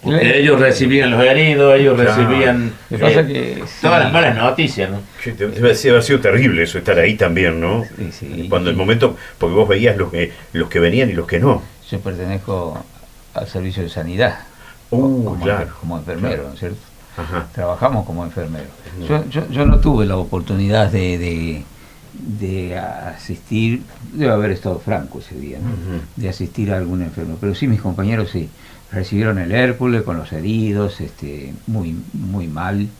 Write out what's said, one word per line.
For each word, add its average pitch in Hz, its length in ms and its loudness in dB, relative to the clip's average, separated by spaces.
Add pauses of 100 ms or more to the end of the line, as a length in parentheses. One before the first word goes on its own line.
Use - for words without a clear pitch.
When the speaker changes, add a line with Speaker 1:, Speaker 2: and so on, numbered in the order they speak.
Speaker 1:
Porque 151 160 2
Speaker 2:
Sí. 120 160 4
Speaker 1:
ellos 139 240 6
recibían 131 520 4
los 120 120 4
heridos, 139 560 6
ellos 135 160 6
Speaker 3:
Claro. 117 200 4
Speaker 1:
recibían, 123 580 2 (160)
Speaker 2:
Lo 117 80 -4
que 107 60 0
pasa 156 180 6
Speaker 1:
eh, 151 60 4
Speaker 2:
que, 123 360 -4 (180)
Speaker 1:
todas 170 180 4
Speaker 2:
sí. - 40 4
Speaker 1:
las - 100 0
malas 151 220 4
noticias, 110 560 0
¿no? 98 60 -4 (260)
Speaker 3:
Sí, 120 80 -6
debe, 104 220 -4
debe 117 160 4 (200)
haber 120 140 6
sido 139 160 2
terrible 101 440 4
eso, 82 140 -4
estar 87 220 2
ahí 98 160 4
también, 87 460 2
¿no? 107 240 0 (120)
Speaker 2:
Sí, 90 140 -8
sí. 85 380 -10
Speaker 3:
Cuando 90 200 0
el 82 60 0
momento, 113 400 0 (220)
porque 85 180 0
vos 104 140 4
veías 104 260 4
los 90 160 -2
que, 85 200 -4 (200)
los 82 180 -2
que - 100 0
venían 107 300 2
y 95 40 -4
los 82 120 -4
que - 140 -2
no. 123 220 2 (280)
Speaker 2:
Yo 98 120 -6
pertenezco 92 840 -6 (500)
al - 140 -8
servicio 92 360 -6
de 82 60 -6
sanidad, 90 500 -4 (500)
Speaker 3:
Uh, 131 340 0
Speaker 2:
como, 95 200 -4
Speaker 3:
claro, 95 360 -2
Speaker 2:
como 82 180 -8
enfermero, 85 380 -6
Speaker 3:
claro. 71 140 -8
Speaker 2:
¿no 71 40 -16
es - 60 -18
cierto? 92 180 -8 (400)
Speaker 3:
Ajá. 82 360 -6
Speaker 2:
Trabajamos 92 520 -2
como 85 200 -8
enfermero. 80 400 -8 (340)
Speaker 3:
Ujú. 85 80 -10
Speaker 2:
Yo, 151 220 -2
yo, 156 200 -6
yo 143 160 0
no - 140 8
tuve 120 260 4
la 95 120 0
oportunidad 98 760 0
de, 90 260 0
de, 82 460 -4 (760)
de 92 380 -6
asistir, 92 1040 -4 (300)
debe 143 220 0
haber 104 180 0
estado 95 280 -4
Franco 71 400 -6
ese - 160 -18
día, 69 240 -12
¿no? 98 100 -6
Speaker 3:
Ujú. 87 320 -8 (160)
Speaker 2:
De 107 120 -4
asistir 95 440 -4
a 95 40 -2
algún 90 240 -4
enfermo, 80 380 -8
pero 101 160 -2
sí 143 120 -2
mis 110 140 2
compañeros 98 500 -2
sí, 82 180 -6 (420)
recibieron 101 480 0
el 87 120 -4
Hércules 120 520 0
con 85 140 -4
los 82 140 -10
heridos, 101 680 -2
este, 71 520 -12 (120)
muy, 90 300 -4 (180)
muy 95 340 -6
mal 95 400 -4 (120)